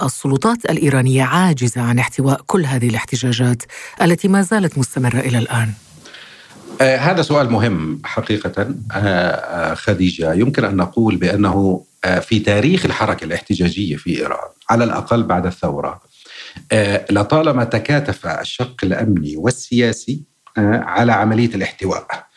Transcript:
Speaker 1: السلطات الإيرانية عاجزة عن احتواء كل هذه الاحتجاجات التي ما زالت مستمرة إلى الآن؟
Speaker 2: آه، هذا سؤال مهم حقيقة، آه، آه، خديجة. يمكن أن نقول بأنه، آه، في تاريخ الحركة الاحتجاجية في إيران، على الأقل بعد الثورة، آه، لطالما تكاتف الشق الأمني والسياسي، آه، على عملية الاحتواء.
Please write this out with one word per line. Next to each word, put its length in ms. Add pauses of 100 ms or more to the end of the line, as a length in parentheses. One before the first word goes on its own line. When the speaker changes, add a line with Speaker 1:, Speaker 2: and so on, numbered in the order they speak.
Speaker 1:
السلطات 600
الإيرانية 580
عاجزة 580
عن 180
احتواء 460
كل 200
هذه 240
الاحتجاجات 720 (380)
التي 260
ما 140
زالت 360
مستمرة 420
إلى 180
الآن؟ 320 (1120)
Speaker 2:
آه، 160
هذا 240
سؤال 300
مهم 540
حقيقة، 680 (160)
آه، 40
آه، 800
خديجة. 600
يمكن 320
أن 100
نقول 400
بأنه، 680 (200)
آه، 140
في 200
تاريخ 460
الحركة 380
الاحتجاجية 720
في 240
إيران، 300 (200)
على 140
الأقل 400
بعد 220
الثورة، 560 (680)
آه، 400
لطالما 520
تكاتف 640
الشق 560
الأمني 540
والسياسي، 840 (340)
آه، 200
على 340
عملية 440
الاحتواء. 520 (300)